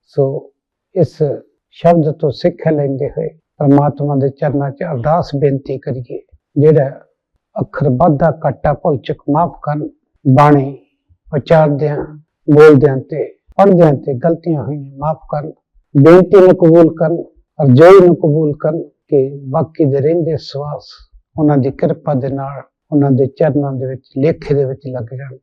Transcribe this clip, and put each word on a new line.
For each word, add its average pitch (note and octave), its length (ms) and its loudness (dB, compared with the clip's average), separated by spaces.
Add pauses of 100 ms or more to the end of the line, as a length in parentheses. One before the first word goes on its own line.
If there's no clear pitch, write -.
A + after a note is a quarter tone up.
ਸੋ - 520 -6 (420)
ਇਸ F3 220 -4 (520)
ਸ਼ਬਦ E3 420 0
ਤੋਂ C#3 200 -4
ਸਿੱਖਿਆ - 400 -4
ਲੈਂਦੇ C#3 380 -4
ਹੋਏ - 180 -8 (300)
ਪਰਮਾਤਮਾ C#3+ 580 0
ਦੇ C3+ 140 -2
ਚਰਨਾਂ C#3 420 -6
'ਚ - 120 -12
ਅਰਦਾਸ D3+ 520 -4
ਬੇਨਤੀ C#3 420 -4
ਕਰੀਏ, B2+ 420 -12 (380)
ਜਿਹੜਾ D3 440 0 (600)
ਅੱਖਰ - 280 -6
ਵਾਧਾ D3 560 0
ਘਾਟਾ D3 280 -4
ਭੁੱਲ D3 240 -4
ਚੁੱਕ - 340 -12
ਮਾਫ਼ D#3+ 220 -2 (100)
ਕਰਨ, D3+ 260 -8 (440)
ਬਾਣੀ C#3+ 440 2 (580)
ਉਚਾਰਦਿਆਂ, D3 600 0 (560)
ਬੋਲਦਿਆਂ C#3+ 440 6
ਤੇ C3 300 -8
ਪੜ੍ਹਦਿਆਂ F3 640 2
ਤੇ C3+ 200 -6
ਗਲਤੀਆਂ D#3+ 500 -4
ਹੋਈਆਂ C#3 340 -12
ਮਾਫ਼ D3+ 220 -8 (120)
ਕਰਨ, D3 200 -8 (520)
ਬੇਨਤੀ F3+ 360 6
ਨੂੰ F#3 160 6
ਕਬੂਲ E3 440 4
ਕਰਨ, E3 240 -2 (400)
ਅਰਜ਼ੋਈ F3 440 8
ਨੂੰ E3+ 80 4
ਕਬੂਲ D3+ 440 -2
ਕਰਨ, D#3 240 -6
ਕਿ C#3+ 600 -4
ਬਾਕੀ D#3+ 420 -4
ਦੇ C3+ 120 -2
ਰਹਿੰਦੇ D#3 400 -2
ਸਵਾਸ D3 460 -12 (560)
ਉਹਨਾਂ D3 180 2
ਦੀ C3+ 140 -2
ਕਿਰਪਾ D#3+ 420 -6
ਦੇ C3+ 160 -6
ਨਾਲ C#3 320 -10 (300)
ਉਹਨਾਂ C#3 200 0
ਦੇ C3 160 0
ਚਰਨਾਂ C#3+ 460 -4
ਦੇ C3 120 -10
ਵਿੱਚ, C3 160 -12 (160)
ਲੇਖੇ D3+ 380 -4
ਦੇ C#3 100 -2
ਵਿੱਚ C3 220 -10
ਲੱਗ B2+ 160 -12
ਜਾਣ। C3 400 -16